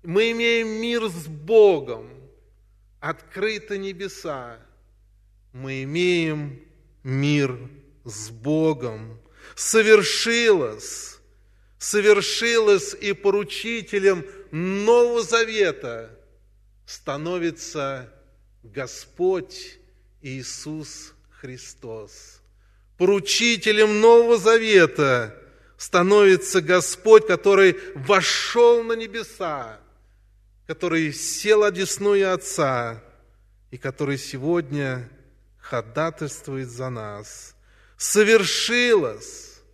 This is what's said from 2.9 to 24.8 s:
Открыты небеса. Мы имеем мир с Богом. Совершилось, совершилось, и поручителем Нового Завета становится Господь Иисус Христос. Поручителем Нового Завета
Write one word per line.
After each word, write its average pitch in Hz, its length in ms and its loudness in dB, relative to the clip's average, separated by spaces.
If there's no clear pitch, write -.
Открыты 202 760 -8
небеса. 170 840 -12
Мы 135 300 -10
имеем 156 760 -2
мир 139 540 0
с 107 260 -14
Богом. 120 920 -4
Совершилось, 214 1600 0
совершилось, 208 1200 2
и 202 140 -4
поручителем 202 1120 -2
Нового 220 720 2
Завета 170 920 -2
становится 151 1300 -8
Господь 151 1120 -8
Иисус 139 920 -14
Христос. - 1120 -18
Поручителем 214 1000 2
Нового 233 380 8
Завета 170 1000 2